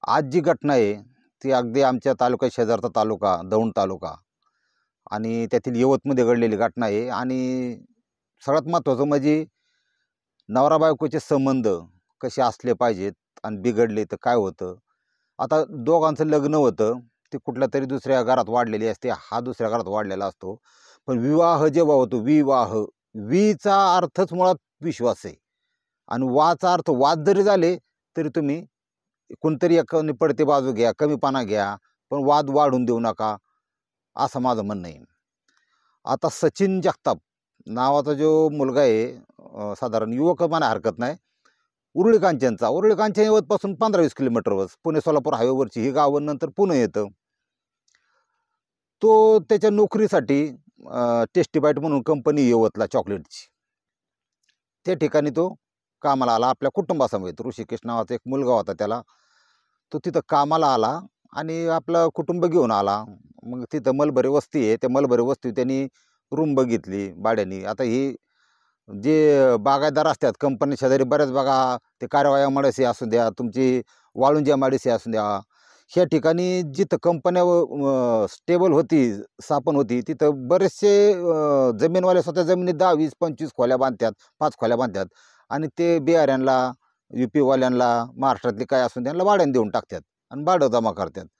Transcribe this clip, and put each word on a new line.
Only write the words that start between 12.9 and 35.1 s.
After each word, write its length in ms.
आणि 140
बिघडले 480
तर 180
काय 140
होतं. 380
आता 300
दोघांचं 580
लग्न 280
होतं, 440
ती 120
कुठल्या 300
तरी 100
दुसऱ्या 380
घरात 260
वाढलेली 380
असते, 240
हा 300
दुसऱ्या 300
घरात 160
वाढलेला 400
असतो. 300
पण 120
विवाह 480
जेव्हा 300
होतो, 220
विवाह, 560
वीचा 840
अर्थच 360
मुळात 220
विश्वास 440
आहे. 100
आणि 220
वाचा 420
अर्थ 180
वाद 360
जरी 160
झाले 360
तरी 120
तुम्ही 380
कोणतरी 360
एकाने 360
पडते 320
बाजू 280
घ्या, 260
कमीपणा 440
घ्या, 340
पण 140
वाद 260
वाढून 340
देऊ 160
नका, 360
असं 240
माझं 240
म्हणणं 240
आहे. 160